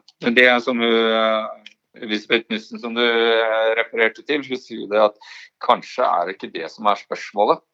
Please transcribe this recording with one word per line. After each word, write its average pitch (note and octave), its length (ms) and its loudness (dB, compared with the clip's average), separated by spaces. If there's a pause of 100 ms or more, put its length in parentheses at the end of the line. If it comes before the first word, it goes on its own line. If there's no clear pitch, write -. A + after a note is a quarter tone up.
(240)
men A#2+ 140 2
det B2 100 8
er B2 140 4
som B2 180 -2
hun, A#2 140 2
eh, A2 520 2 (580)
Elisabeth A2 440 -2
Knudsen, G#2+ 320 -8
som A#2 140 -8
du, A#2+ 100 0
eh, A2+ 720 2
refererte A2+ 500 -2
til, D3 160 -2
hun C3 160 -8
sier A2 300 -12
det G#2 120 0
at G#2+ 180 2 (420)
kanskje - 460 -2
er F2 200 0
det F#2+ 120 -8
ikke - 140 -12
det E2 180 -8
som A2 160 -8
er G2+ 100 2
spørsmålet, - 640 -2 (140)